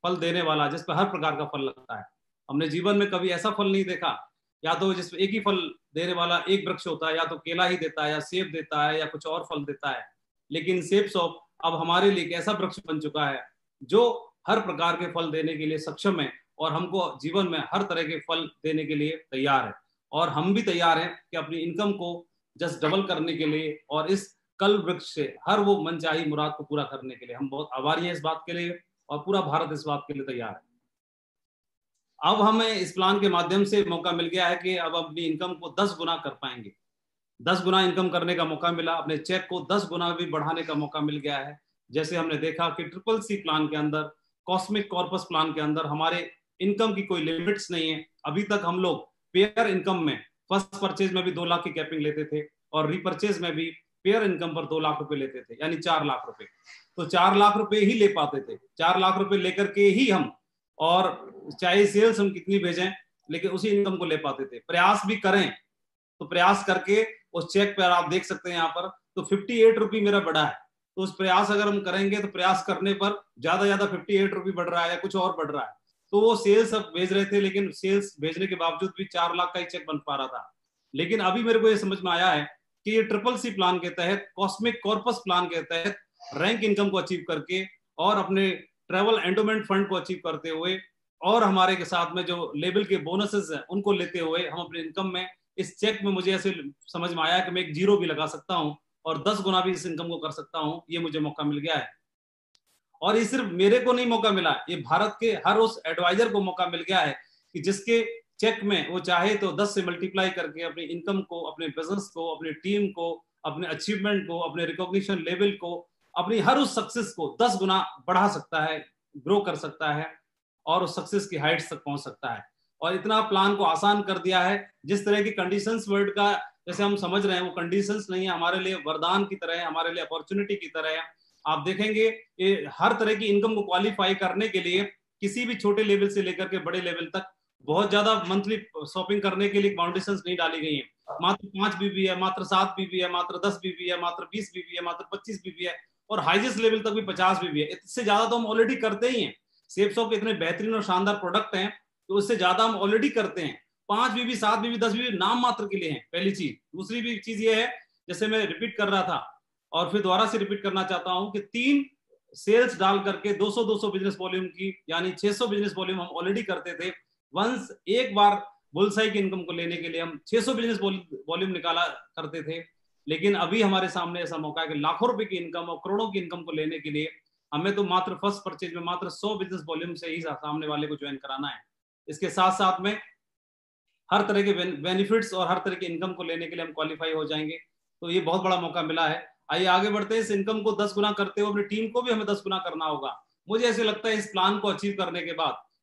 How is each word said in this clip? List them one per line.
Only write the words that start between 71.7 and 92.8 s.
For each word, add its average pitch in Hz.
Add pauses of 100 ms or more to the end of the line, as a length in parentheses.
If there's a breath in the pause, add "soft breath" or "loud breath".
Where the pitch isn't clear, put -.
करेंगे 196
तो 202
प्रयास 185
करने 196
पर 202 (160)
ज्यादा 180
ज्यादा 202
फिफ्टी 196
एट 196
रुपी 190
बढ़ 175
रहा 170
है 170
या 175
कुछ 190
और 180
बढ़ 151
रहा 135
है। - (380)
तो 208
वो 220
sales 202
अब 214
भेज 180
रहे 196
थे 202
लेकिन 196
sales 202
भेजने 160
के 185
बावजूद 170
भी 190
चार 175
लाख 175
का 180
ही 180
check 175
बन 151
पा 143
रहा 131
था। 123 (400)
लेकिन 175
अभी 190
मेरे 226
को 220
ये 208
समझ 196
में 180
आया 180
है 147 (360)
कि 214
ये 220
ट्रिपल 220
सी 233
plan 180
के 175
तहत, 180
cosmic 208
corpus 220
plan 180
के 165
तहत 170 (360)
rank 196
income 202
को 190
achieve 170
करके 175 (320)
और 190
अपने 190 (360)
travel 208
endowment 208
fund 196
को 190
अचीव 180
करते 160
हुए 175 (420)
और 220
हमारे 190
के 170
साथ 170
में 180
जो 175
label 180